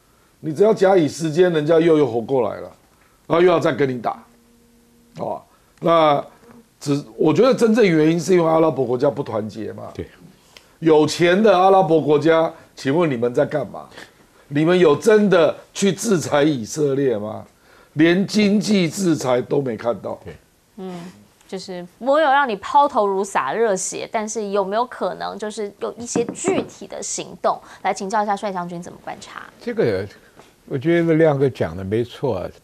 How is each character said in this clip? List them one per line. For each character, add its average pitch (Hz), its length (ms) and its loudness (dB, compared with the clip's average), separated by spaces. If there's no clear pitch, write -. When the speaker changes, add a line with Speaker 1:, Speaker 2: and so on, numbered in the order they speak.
Speaker 1:
你 151 140 -8
只 139 80 0
要 214 100 4
假 190 240 2
以 160 120 2
时 156 240 -6
间， 180 200 2
人 151 140 -2
家 160 140 4
又， 160 180 4
又 147 80 4
活 117 160 -4
过 117 260 -2
来 95 140 -8
了， 90 100 -16
然 151 100 -2
后 170 60 4
又 180 100 6
要 165 80 2
再 147 140 0
跟 135 160 0
你 127 100 -6
打， - 240 -8
哦， 101 240 -8
那 160 440 2
只-， 143 240 -2
我 156 160 2
觉 160 80 2
得 254 120 4
真 220 200 2
正 233 100 4
原 160 280 4
因 170 80 0
是 170 140 0
因 175 60 6
为 160 80 2
阿 160 120 4
拉 165 100 4
伯 131 160 -2
国 120 100 -2
家 139 140 2
不 143 140 -4
团 110 260 -6
结 101 240 -12
嘛。 110 120 -16
Speaker 2:
对。 82 120 -10
Speaker 1:
有 156 280 4
钱 175 340 2
的 202 160 6
阿 190 140 6
拉 190 100 6
伯 160 180 2
国 147 200 2
家， 160 340 2
请 135 200 -4
问 170 140 2
你 127 80 -4
们 120 160 -2
在 143 100 2
干 135 240 -4
嘛？ 80 200 -16
你 143 160 -2
们 175 140 2
有 160 180 6
真 214 320 4
的 165 280 4
去 196 180 0
制 202 280 0
裁 143 240 0
以 143 200 0
色 143 300 -4
列 131 240 0
吗？ 104 260 -10
连 170 340 2
经 208 320 2
济 185 280 0
制 170 280 -2
裁 127 260 -2
都 147 180 -2
没 127 160 -4
看 107 240 -4
到。 110 240 -12
Speaker 2:
对。 82 120 -18
Speaker 3:
嗯， 180 260 -14
就 - 100 -12
是 180 260 -12
我 269 220 0
有 302 120 2
让 277 160 2
你 214 100 -4
抛 285 300 2
头 233 200 0
颅 196 160 0
洒 139 300 -4
热 214 220 0
血， 151 360 -6
但 214 180 -4
是 214 200 -8
有 196 140 0
没 190 120 -6
有 240 100 0
可 185 300 -8
能 175 240 -8
就 214 100 -8
是 208 300 -10
用 226 180 -8
一 233 80 -14
些 240 200 -4
具 311 360 -4
体 - 240 -12
的 - 160 -14
行 - 400 -10
动 202 180 -2
来 190 100 -4
请 196 160 -6
教 214 140 -2
一 208 60 -2
下 202 80 -2
帅 196 180 -8
将 175 160 -8
军 175 100 -12
怎 175 140 -16
么 - 100 -20
观 - 160 -14
察？ - 220 -18
Speaker 2:
这 240 140 -10
个， 107 340 -2
我 147 100 -6
觉 165 240 2
得 165 140 2
亮 156 240 4
哥 139 100 2
讲 85 260 -6
的 95 80 -10
没 107 200 -2
错， 101 440 -6